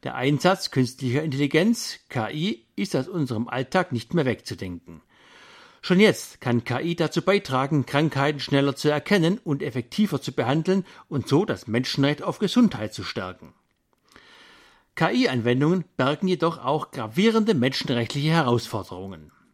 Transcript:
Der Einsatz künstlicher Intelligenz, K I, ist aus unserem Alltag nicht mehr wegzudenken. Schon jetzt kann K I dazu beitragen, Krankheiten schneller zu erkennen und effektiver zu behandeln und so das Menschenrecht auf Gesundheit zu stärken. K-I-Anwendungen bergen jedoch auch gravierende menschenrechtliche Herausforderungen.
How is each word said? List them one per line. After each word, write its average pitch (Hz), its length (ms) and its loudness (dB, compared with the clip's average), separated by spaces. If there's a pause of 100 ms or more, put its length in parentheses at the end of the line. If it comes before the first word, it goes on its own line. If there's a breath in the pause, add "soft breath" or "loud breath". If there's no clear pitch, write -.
Der 127 120 -8
Einsatz 147 560 2
künstlicher 127 520 0
Intelligenz, 156 760 0 (100)
K 110 220 -4
I, 170 340 -4 (100)
ist 101 220 -4
aus 135 100 0
unserem 123 420 -4
Alltag 135 440 -2
nicht 120 220 -6
mehr 165 100 2
wegzudenken. 87 800 -6 (760 loud breath)
Schon 185 200 4
jetzt - 400 2
kann 120 240 0
K 123 160 -2
I 170 140 -2
dazu 160 280 -2
beitragen, 143 640 0
Krankheiten 143 540 0
schneller 139 360 2
zu - 120 0
erkennen 165 540 2
und 143 200 -2
effektiver 143 600 -2
zu - 100 -8
behandeln 160 540 0 (220 loud breath)
und 139 180 -4
so 156 180 4
das 110 220 -6
Menschenrecht 139 560 0
auf 190 160 -6
Gesundheit 190 560 2
zu - 80 -10
stärken. 92 500 -10 (1400 soft breath)
K-I-Anwendungen 135 920 2 (120)
bergen 147 320 0
jedoch 165 300 0
auch 143 340 -4
gravierende 202 640 2
menschenrechtliche 135 760 0
Herausforderungen. 98 1000 -2 (220)